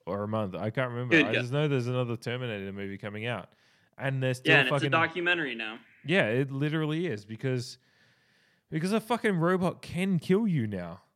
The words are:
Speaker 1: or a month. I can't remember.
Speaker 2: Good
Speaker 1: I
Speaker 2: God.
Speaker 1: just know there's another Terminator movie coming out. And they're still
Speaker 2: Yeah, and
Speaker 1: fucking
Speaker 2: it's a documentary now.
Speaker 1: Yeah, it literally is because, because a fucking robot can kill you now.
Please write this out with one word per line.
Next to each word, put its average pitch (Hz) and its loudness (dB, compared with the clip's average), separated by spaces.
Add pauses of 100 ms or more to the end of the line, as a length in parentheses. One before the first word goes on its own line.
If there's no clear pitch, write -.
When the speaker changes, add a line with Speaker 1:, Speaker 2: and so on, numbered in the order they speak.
Speaker 1:
or 101 -2
a 104 -4
month. 107 -2
I 95 -4
can't 127 -2
remember. 123 0
Speaker 2:
Good 151 6
Speaker 1:
I 110 -2
Speaker 2:
God. 117 0
Speaker 1:
just 120 -4
know 147 0
there's 131 0
another 123 -2
Terminator 113 -6
movie 98 -8
coming 107 -8
out. 113 -6 (480)
And 135 -2
they're 131 2
still 151 2
Speaker 2:
Yeah, 151 8
and 131 4
Speaker 1:
fucking 147 2
Speaker 2:
it's 143 4
a 165 6
documentary 165 2
now. 113 -8 (260)
Speaker 1:
Yeah, 156 4
it 131 2
literally 151 -2
is 104 -4
because, 127 -4 (920)
because 165 -2
a 220 2
fucking 220 2
robot 175 2
can 185 0
kill 202 4
you 139 2
now. 90 -6 (160)